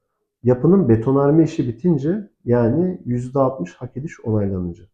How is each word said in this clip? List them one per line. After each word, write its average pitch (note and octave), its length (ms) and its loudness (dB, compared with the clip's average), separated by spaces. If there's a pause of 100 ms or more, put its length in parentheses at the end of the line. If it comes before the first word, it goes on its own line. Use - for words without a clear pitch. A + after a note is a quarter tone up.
(440)
yapının B2 460 4
betonarme C#3 540 4
işi D3+ 240 -2
bitince, E3+ 640 -2 (160)
yani B2 600 0
yüzde B2 340 -4
altmış - 360 -2
hak - 220 -14
ediş D3 220 -12
onaylanınca. G2 640 -4 (100)